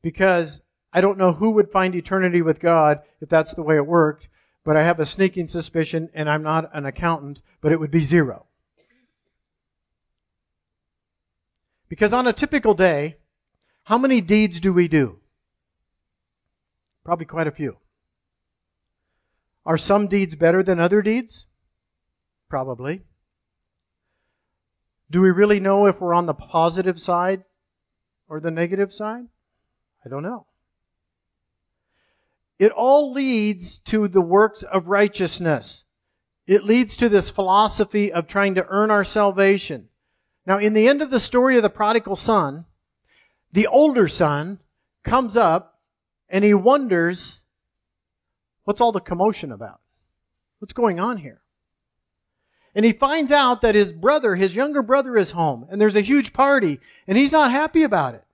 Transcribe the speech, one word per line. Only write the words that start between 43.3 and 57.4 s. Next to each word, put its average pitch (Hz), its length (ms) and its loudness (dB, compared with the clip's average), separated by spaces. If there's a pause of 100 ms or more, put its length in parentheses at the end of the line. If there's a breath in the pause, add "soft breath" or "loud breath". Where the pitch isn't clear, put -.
the 202 140 2
older 254 420 4
son 156 500 -4 (460)
comes 233 320 -2
up 175 440 0 (480)
and 196 160 0
he 208 100 6
wonders, 190 880 0 (1200)
"What's 202 160 -6
all 233 120 2
the 196 80 -4
commotion 175 520 -4
about? 101 280 -18 (800)
What's - 140 -18
going 214 260 0
on 220 200 -4
here?" 135 240 -20 (1300)
And 214 100 2
he 226 80 6
finds 285 400 0
out 254 300 2
that 220 120 2
his 202 180 2
brother, 214 440 0
his 185 180 -2
younger 277 280 -2
brother, 254 340 0
is 185 160 0
home, 147 380 -4
and 202 100 -6
there's 208 160 4
a 214 40 4
huge 247 320 0
party, 254 460 2 (280 soft breath)
and 196 120 0
he's 277 140 2
not 294 180 4